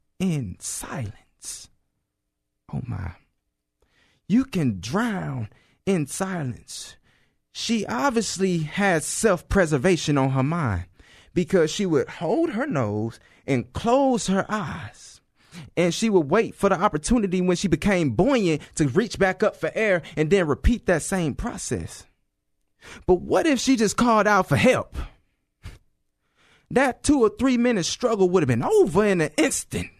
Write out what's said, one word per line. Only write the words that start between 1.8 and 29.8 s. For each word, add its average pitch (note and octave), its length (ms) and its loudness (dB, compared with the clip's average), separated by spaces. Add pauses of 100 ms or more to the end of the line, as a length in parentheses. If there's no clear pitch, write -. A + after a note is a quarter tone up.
Oh C#3 120 -8
my. F#2+ 260 -10 (1160)
You B3 180 2
can B2+ 340 -2
drown D3 720 -4 (360)
in F3 220 0
silence. D#3 880 -8 (560)
She A3 340 -4
obviously G#3+ 760 -2
had E3 440 0
self-preservation E3 1120 2
on C3+ 140 2
her C3 120 0
mind, C3 420 -2 (480)
because E3+ 380 2
she G#3 140 -2
would D#3 220 2
hold D4 440 -2
her A#3+ 160 -4
nose A2+ 520 -4 (280)
and B2+ 260 -2
close B3+ 540 0
her F#3+ 220 0
eyes. - 720 -10 (540)
And E3+ 180 0
she A3+ 160 -2
would E3+ 200 2
wait G3 260 0
for G3 140 0
the F3 100 2
opportunity F#3 640 0
when F3+ 160 2
she G#3 100 -2
became E3+ 440 2
buoyant F3+ 500 2 (140)
to D#3+ 120 2
reach F#3 320 -2
back F#3 240 0
up G#3 120 0
for D#3+ 200 -4
air G3+ 260 0 (140)
and D#3 140 0
then F3+ 180 4
repeat G3+ 380 2
that E3 160 2
same E3+ 340 -2
process. - 720 -8 (1000)
But F#3 100 4
what - 300 0
if C#4 140 2
she C4 160 2
just A3 220 0
called A3 300 4
out G3+ 200 4
for C#3+ 80 2
help? F3 400 2 (1700)
That A#3+ 340 0
two C#4+ 180 4
or G#3+ 80 6
three B3 280 0
minute A#3 280 2
struggle G#3+ 440 0
would F3 140 2
have C3+ 40 2
been A#2+ 160 0
over A3+ 420 4
in F#3+ 140 2
an D#3 180 -2
instant. - 520 -2 (100)